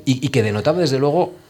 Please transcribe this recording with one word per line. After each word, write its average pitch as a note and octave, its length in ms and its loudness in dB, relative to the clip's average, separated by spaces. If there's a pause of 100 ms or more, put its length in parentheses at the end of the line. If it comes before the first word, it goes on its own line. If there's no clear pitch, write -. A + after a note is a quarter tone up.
y, B2+ 200 0
y C#3 40 -2
que A#2 140 2
denotaba, G#2+ 360 0
desde C3+ 180 0
luego, C#3+ 380 0 (140)